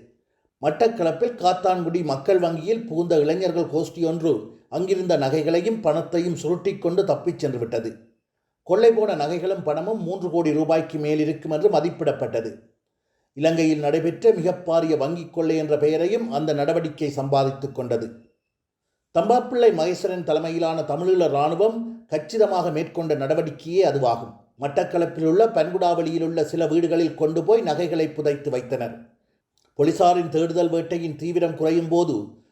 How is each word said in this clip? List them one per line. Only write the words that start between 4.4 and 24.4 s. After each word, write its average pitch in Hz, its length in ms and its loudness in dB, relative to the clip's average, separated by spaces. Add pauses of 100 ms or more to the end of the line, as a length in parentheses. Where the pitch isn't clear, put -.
அங்கிருந்த 180 480 0
நகைகளையும் 165 640 0
பணத்தையும் 165 540 0
சுருட்டிக் 175 460 -4
கொண்டு 175 220 0
தப்பிச் 160 340 -2
சென்று 131 200 -2
விட்டது. 113 320 -6 (760)
கொள்ளை 220 260 6
போன 214 220 2
நகைகளும் 165 500 -2
பணமும் 170 380 -2
மூன்று 180 280 -6
கோடி 160 220 2
ரூபாய்க்கு 156 460 0
மேல் 151 220 0
இருக்கும் 156 360 -2
என்று 170 120 4
மதிப்பிடப்பட்டது. 143 800 -2 (840)
இலங்கையில் 156 440 2
நடைபெற்ற 160 520 2
மிக 180 240 0
பாரிய 160 400 0
வங்கி 156 300 -2
கொள்ளை 160 300 -2
என்ற 151 200 0
பெயரையும் 165 540 2
அந்த 156 220 -2
நடவடிக்கை 151 580 -2
சம்பாதித்துக் 135 640 -2
கொண்டது. 120 320 -4 (1080)
தம்பாப்பிள்ளை 240 580 4
மகேஸ்வரன் 175 520 -2
தலைமையிலான 160 580 -2
தமிழீழ 175 460 0
இராணுவம் 165 500 2 (280)
கச்சிதமாக 185 640 0
மேற்கொண்ட 156 440 -4
நடவடிக்கையே 156 720 0
அதுவாகும். 127 520 0 (220)